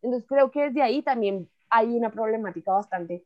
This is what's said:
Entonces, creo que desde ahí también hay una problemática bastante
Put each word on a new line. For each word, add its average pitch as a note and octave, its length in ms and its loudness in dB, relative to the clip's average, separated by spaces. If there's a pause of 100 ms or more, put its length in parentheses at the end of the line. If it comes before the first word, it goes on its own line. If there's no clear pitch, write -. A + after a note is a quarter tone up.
Entonces, B3 260 -4
creo C4+ 240 4
que D4 120 0
desde C#4+ 180 0
ahí C4 200 2
también G3+ 480 -2 (200)
hay A3+ 260 4
una A#3 160 0
problemática G#3+ 600 -4
bastante F3 520 -4